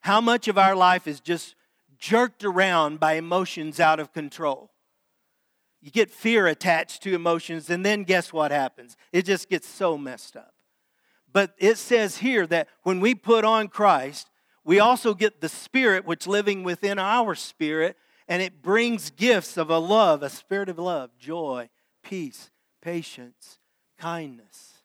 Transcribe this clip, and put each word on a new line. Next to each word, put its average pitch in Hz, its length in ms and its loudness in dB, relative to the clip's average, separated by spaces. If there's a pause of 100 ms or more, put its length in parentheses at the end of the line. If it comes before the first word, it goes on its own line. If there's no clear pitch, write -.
How 208 200 2
much 233 260 0
of 202 100 4
our 190 180 6
life 180 300 4
is 147 140 -8
just - 360 -6 (420)
jerked 226 480 0
around 175 540 0
by 156 140 2
emotions 165 680 -4
out 156 200 4
of 151 140 -10
control? 147 580 -8 (1080)
You 147 100 -20
get 214 200 0
fear 226 340 0
attached 165 580 -2
to 196 120 -2
emotions, 165 540 -4
and 175 160 -4
then 208 180 0
guess 180 280 -2
what 151 200 -2
happens? 131 440 -6 (160)
It 180 140 0
just 190 240 -4
gets 180 180 -4
so 170 300 -4
messed 131 400 -16
up. 110 160 -20 (800)
But 196 260 0
it 214 200 4
says 220 400 0
here 226 300 0
that 165 200 0 (160)
when 185 160 -2
we 226 160 2
put 220 300 2
on 220 220 2
Christ, 151 600 0 (340)
we 180 160 4
also 233 340 4
get 208 280 -2
the 156 80 -6
Spirit 220 560 0
which 170 220 -6
living 202 360 -2
within 196 360 -4
our 208 360 -2
spirit, 160 600 -4 (300)
and 175 140 -4
it 180 200 -10
brings 214 480 -2
gifts 214 460 0
of 160 140 -4
a 165 80 2
love, 170 440 2
a 143 80 -6
spirit 196 400 -8
of 170 80 -8
love, 165 400 -6
joy, 135 520 -8 (320)
peace, 170 480 -12 (320)
patience, 160 800 -14 (380)
kindness. 151 880 -14